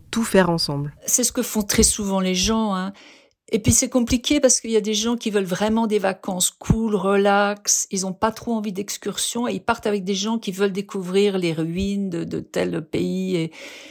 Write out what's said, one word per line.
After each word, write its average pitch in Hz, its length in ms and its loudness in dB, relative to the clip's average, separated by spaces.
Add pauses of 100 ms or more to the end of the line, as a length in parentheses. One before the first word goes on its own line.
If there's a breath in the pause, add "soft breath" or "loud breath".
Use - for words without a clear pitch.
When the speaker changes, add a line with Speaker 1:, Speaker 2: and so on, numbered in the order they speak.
Speaker 1:
tout 226 140 -2
faire 185 260 4
ensemble ? 147 460 -2 (100)
Speaker 2:
C'est - 180 2
ce 233 80 0
que 247 120 -2
font 214 180 -2
très 208 220 2
souvent 196 360 0
les 185 140 0
gens, 214 400 0
hein. 190 200 -4 (560 soft breath)
Et 226 100 0
puis 240 120 4
c'est 247 160 2
compliqué 254 540 2
parce 254 180 6
qu'il 226 120 -8
y 226 40 4
a 214 60 4
des 214 120 0
gens 220 220 0
qui 233 140 -4
veulent 202 160 0
vraiment 214 420 2
des 208 120 2
vacances 190 520 -2
cool, 226 440 0
relax, 202 960 2
ils 190 140 -4
ont 190 60 -4
pas 220 220 -2
trop - 180 -8
envie 214 220 -4
d'excursion 208 760 -6
et 214 60 -2
ils 190 100 -6
partent 226 240 -2
avec 208 160 0
des 196 120 -2
gens 214 220 -2
qui 220 140 -6
veulent 196 220 0
découvrir 196 640 0
les 170 160 0
ruines 190 560 -2
de, 170 160 -4
de 165 160 -4
tel 180 400 -2
pays. 180 560 -2
Et, 160 140 -2 (400 loud breath)